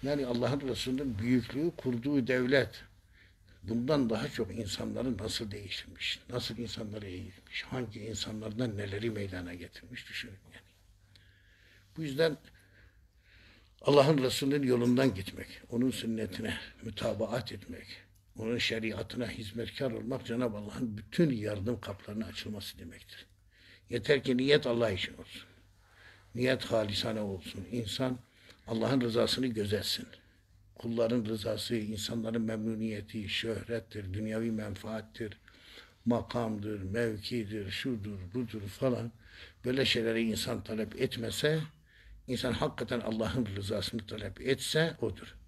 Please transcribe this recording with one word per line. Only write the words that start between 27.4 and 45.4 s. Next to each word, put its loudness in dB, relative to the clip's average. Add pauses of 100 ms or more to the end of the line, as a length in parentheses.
İnsan -2 (480)
Allah'ın 4
rızasını 4
gözetsin. 0 (680)
Kulların 2
rızası, -2
insanların -2
memnuniyeti, -2
şöhrettir, -4
dünyavi 0
menfaattir, -6 (680)
makamdır, 0
mevkidir, -2
şudur, -4 (160)
budur -2
falan. 0 (520)
Böyle 4
şeyleri 4
insan 0
talep -2
etmese, 2 (680)
insan 0
hakikaten 0
Allah'ın 0
rızasını -4
talep -8
etse 2
odur. -4 (140)